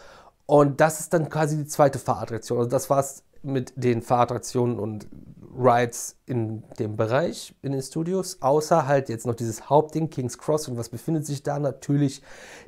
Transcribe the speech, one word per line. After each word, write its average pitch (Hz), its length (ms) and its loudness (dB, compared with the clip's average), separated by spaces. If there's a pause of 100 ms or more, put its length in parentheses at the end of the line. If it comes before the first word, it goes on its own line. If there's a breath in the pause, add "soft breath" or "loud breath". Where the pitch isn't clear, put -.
(460 loud breath)
Und 147 360 6
das 156 180 2
ist - 140 -8
dann 160 160 2
quasi 156 280 0
die 147 100 -4
zweite 139 320 4
Fahrattraktion. 117 580 -4
Also 120 120 0
das 131 200 0
war's 139 340 0 (200)
mit 135 320 -4
den 120 260 2
Fahrattraktionen 120 760 0
und 107 280 -8 (500)
Rides 123 680 2
in 110 380 -4 (160)
dem 107 160 -4
Bereich, 131 640 -2
in 135 100 -4
den 135 100 -2
Studios, 180 600 -4
außer 151 460 2
halt 139 220 2
jetzt 113 160 -6
noch 117 100 0
dieses 113 340 -6
Hauptding, 151 400 2
King's 123 280 -6
Cross. 151 300 -2
Und 123 100 -6
was 117 120 -8
befindet 147 360 -2
sich 139 180 -6
da? 143 160 -4
Natürlich 143 600 0 (460 loud breath)